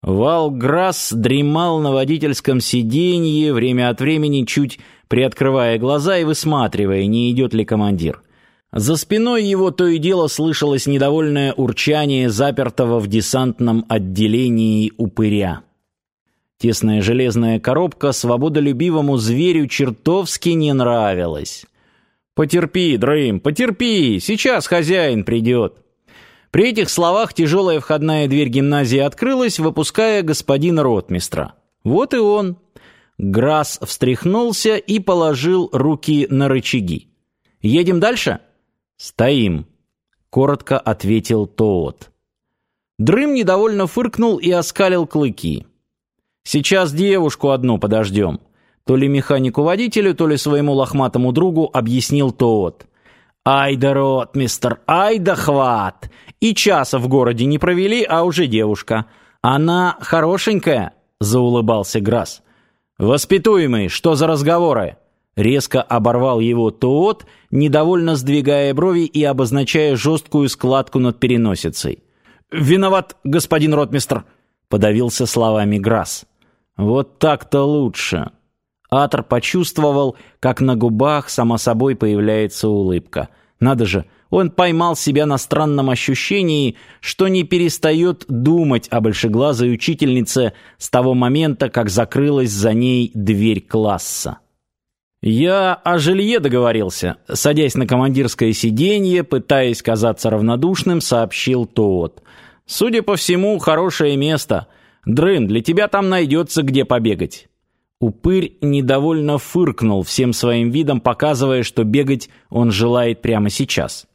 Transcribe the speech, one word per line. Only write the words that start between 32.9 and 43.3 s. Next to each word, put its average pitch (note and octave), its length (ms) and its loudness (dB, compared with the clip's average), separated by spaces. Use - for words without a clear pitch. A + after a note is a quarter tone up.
Грасс B2+ 680 0
встряхнулся G#3 920 0
и G#3+ 220 -2
положил E3+ 760 0
руки D3 560 0
на C#3 200 0
рычаги. A#2 600 -2
«Едем E3+ 380 2
дальше?» G#3+ 400 -2
«Стоим», A2 680 0
коротко C3+ 500 0
ответил G#2+ 680 0
тот. F#2 640 -2
Дрым A3+ 340 2